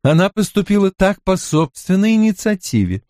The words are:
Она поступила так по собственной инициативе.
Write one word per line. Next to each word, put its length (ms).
Она 260
поступила 640
так 320
по 140
собственной 760
инициативе. 960